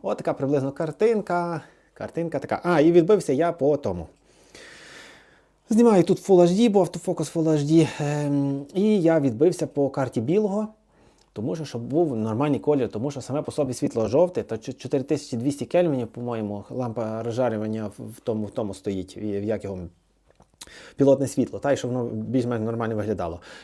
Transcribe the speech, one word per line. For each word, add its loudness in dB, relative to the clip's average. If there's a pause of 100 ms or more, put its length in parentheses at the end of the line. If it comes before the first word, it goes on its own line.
отака -4
приблизно 0
картинка. -2 (320)
Картинка -6
така. -4
А, 4
і 6
відбився 4
я 2
по 2
тому. -6 (1600)
Знімаю 6
тут 0
Full 8
H 8
D, 4
бо 4
автофокус -4
Full 0
H 4
D. 4 (120)
Ем, -2
і 2
я 4
відбився 2
по -2
карті -2
білого. 0 (640)
Тому -6
що, -8
щоб -8
був 0
нормальний 0
колір, 0
тому -4
що -10
саме -6
по -10
собі -2
світло -2
жовте, 2
то -6
чо-, -10
чотири -4
тисячі -4
двісті -4
кельвінів, 0
по-моєму, -6
лампа -6
розжарювання -2
в, -14
в -14
тому, -4
в -12
тому -6
стоїть, -8
в, -14
в -4
як -4
його -8 (1160)
пілотне 4
світло, -2
та, 0
і 2
щоб -6
воно -2
більш-менш -2
нормально -4
виглядало. -4 (240)